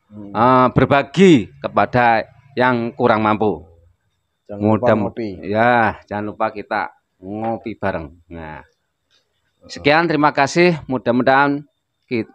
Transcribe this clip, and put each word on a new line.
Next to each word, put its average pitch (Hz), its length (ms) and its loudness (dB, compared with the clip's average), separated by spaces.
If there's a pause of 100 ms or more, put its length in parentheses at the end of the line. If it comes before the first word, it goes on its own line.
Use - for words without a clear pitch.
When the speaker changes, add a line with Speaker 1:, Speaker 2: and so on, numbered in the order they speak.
(120)
Speaker 1:
Hmm. 104 240 -18
Speaker 2:
eh, 127 400 4
berbagi 139 840 4
kepada 113 640 0 (320)
yang 120 400 -2
kurang 113 280 2
mampu. 104 400 0 (800)
Speaker 1:
Jangan 101 160 -14
lupa 104 80 0
Speaker 2:
Mudah 110 320 2
mu-, 101 80 -2
Speaker 1:
ngopi. 107 220 -10 (180)
Speaker 2:
ya, 113 560 0
jangan 104 320 -10
lupa 110 160 -4
kita 101 400 -8 (320)
ngopi 107 560 -8
bareng. 87 320 -6 (160)
Nah, 80 320 -16 (1120)
sekian, 156 400 0
terima 143 240 0
kasih. 170 400 2 (160)
Mudah-mudahan 135 720 0 (480)
ki-, 113 240 -4